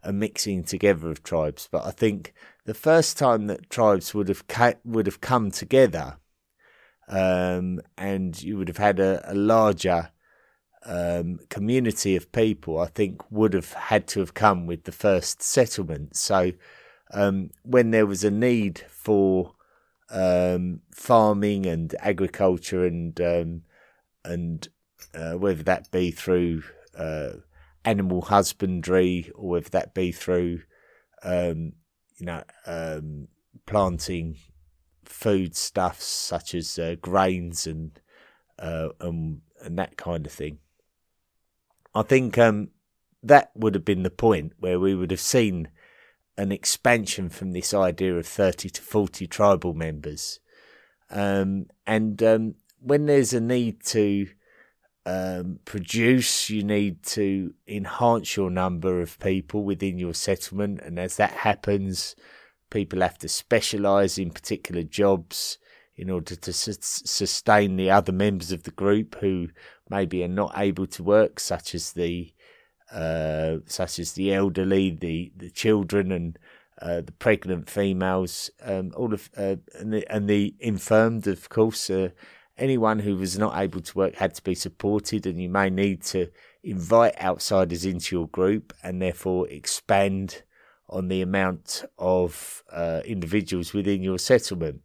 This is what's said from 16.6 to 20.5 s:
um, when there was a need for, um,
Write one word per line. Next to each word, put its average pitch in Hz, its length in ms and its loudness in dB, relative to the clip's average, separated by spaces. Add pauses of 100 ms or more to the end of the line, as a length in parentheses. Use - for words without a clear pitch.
um, 98 380 0 (140)
when 120 280 4
there 110 140 6
was 98 180 -2
a 104 80 4
need 110 560 2
for, 95 680 2 (540)
um, 90 720 2 (120)